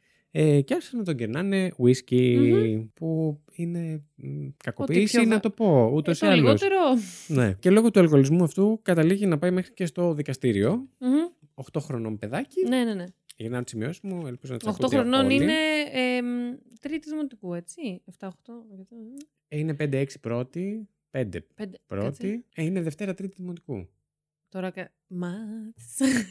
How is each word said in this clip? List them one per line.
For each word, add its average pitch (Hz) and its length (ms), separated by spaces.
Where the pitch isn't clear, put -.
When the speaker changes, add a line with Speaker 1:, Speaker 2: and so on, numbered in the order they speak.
Speaker 1:
Ε, 151 300
και 139 140
άρχισαν 320 240
να 214 60
τον 165 120
κερνάνε 180 600
whisky, 127 600
Speaker 2:
Μμμ. 113 560
Speaker 1:
που 160 440
είναι, 170 500
μ, 135 120
Speaker 2:
Ό,τι 139 80
Speaker 1:
κακοποίηση, 208 520
Speaker 2:
πιο 240 100
Speaker 1:
να 226 80
Speaker 2:
βα-, 214 60
Speaker 1:
το 214 100
πω, 156 420
Speaker 2:
ε, - 40
Speaker 1:
ούτως 160 220
Speaker 2:
το - 80
Speaker 1:
ή - 20
άλλως. 165 140
Speaker 2:
λιγότερο. 392 360
Speaker 1:
Ναι. 123 320
Και 180 120
λόγω 220 200
του 196 100
αλκοολισμού 151 440
αυτού 208 380
καταλήγει 185 440
να 160 120
πάει 180 120
μέχρι 180 220
και 180 140
στο 170 280
δικαστήριο. 139 760
Speaker 2:
Μμμ. 254 120
Speaker 1:
Οκτώ - 260
χρονών 113 380
παιδάκι. 160 500
Speaker 2:
Ναι, 254 160
ναι, 220 100
ναι. 180 100
Speaker 1:
Γυρνάω 120 240
τις - 100
σημειώσεις 123 300
μου, 180 240
ελπίζω 127 260
να 120 60
τις 214 100
Speaker 2:
Οκτώ 214 180
Speaker 1:
ακούτε 262 140
Speaker 2:
χρονών 262 240
Speaker 1:
όλοι. 262 100
Speaker 2:
είναι, 294 180
εμ, 247 340
τρίτη 302 300
δημοτικού, 269 440
έτσι; 180 500
Εφτά, - 220
οκτώ, 233 380
γιατί, 190 200
Speaker 1:
Ε, 151 100
είναι 156 160
πέντε, 143 240
έξι 139 220
πρώτη, 175 680
πέντε 107 300
Speaker 2:
Πέντε, 202 320
Speaker 1:
πρώτη. 98 180
Speaker 2:
κάτσε. 190 400
Speaker 1:
Ε, 165 100
είναι 180 180
Δευτέρα, 180 320
Τρίτη 190 240
δημοτικού. 170 500
Speaker 2:
Τώρα 185 220
κα-, 180 220
μάτς. 208 920